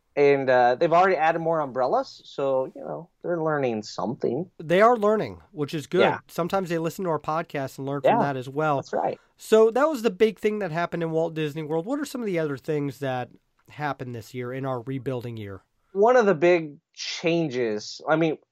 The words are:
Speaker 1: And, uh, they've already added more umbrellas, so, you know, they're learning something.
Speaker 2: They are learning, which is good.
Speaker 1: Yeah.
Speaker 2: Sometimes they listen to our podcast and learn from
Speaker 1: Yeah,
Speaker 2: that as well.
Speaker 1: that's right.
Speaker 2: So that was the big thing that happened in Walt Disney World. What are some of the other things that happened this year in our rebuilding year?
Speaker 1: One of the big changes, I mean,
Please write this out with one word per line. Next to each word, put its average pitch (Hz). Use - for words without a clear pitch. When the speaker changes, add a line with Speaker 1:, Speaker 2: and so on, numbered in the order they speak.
Speaker 1:
And, 143
uh, 127
they've 160
already 185
added 160
more 165
umbrellas, 139
so, 135
you -
know, 156
they're 170
learning 139
something. 120
Speaker 2:
They 170
are 233
learning, 202
which 147
is 156
good. 180
Speaker 1:
Yeah. -
Speaker 2:
Sometimes 175
they 170
listen 165
to 175
our 151
podcast 156
and 135
learn 139
from 139
Speaker 1:
Yeah, 226
Speaker 2:
that 143
as 127
well. 147
Speaker 1:
that's -
right. -
Speaker 2:
So 220
that 269
was 254
the 226
big 214
thing 214
that 185
happened 170
in 165
Walt 160
Disney 156
World. 160
What 285
are 294
some 247
of 226
the 180
other 147
things 143
that 127
happened 139
this 113
year 123
in 135
our 127
rebuilding 123
year? 101
Speaker 1:
One 220
of 233
the 190
big 160
changes, 127
I 156
mean, 160